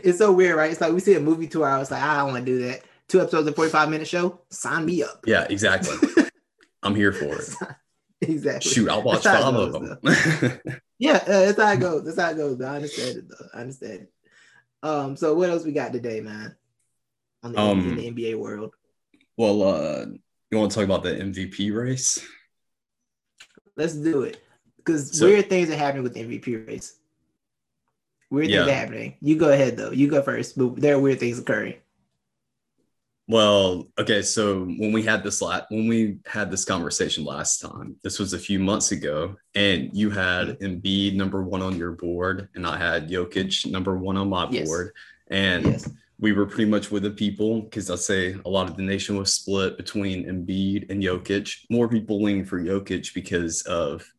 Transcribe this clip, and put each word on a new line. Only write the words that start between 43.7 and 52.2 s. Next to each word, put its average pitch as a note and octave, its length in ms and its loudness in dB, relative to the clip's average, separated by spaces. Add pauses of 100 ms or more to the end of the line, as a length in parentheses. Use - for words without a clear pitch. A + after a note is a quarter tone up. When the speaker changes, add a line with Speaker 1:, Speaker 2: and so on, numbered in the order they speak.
Speaker 2:
number F#2 260 -2
one F#2+ 200 -2
on G2 120 0
my F2+ 220 0
Speaker 1:
Yes. - 160 -2
Speaker 2:
board, F2 260 -4 (360)
and F#2+ 360 2
Speaker 1:
Yes. - 240 0 (300)
Speaker 2:
we G#2+ 140 2
were G2 140 2
pretty G#2+ 220 0
much G#2 220 0
with G2+ 140 -2
the G2+ 80 -4
people, G#2+ 580 -2
'cause F#2+ 200 -6
I F2+ 40 -4
say F#2 500 -2
a F2+ 60 -6
lot F#2+ 180 0
of D#2+ 80 -10
the F#2+ 60 -6
nation G2 340 -2
was G2 160 -2
split G2 440 -2
between G2 500 -4
Embiid F#2+ 640 -2
and G2 100 -4
Jokic. F#2+ 720 -4
More A#2 180 2
people G#2+ 320 0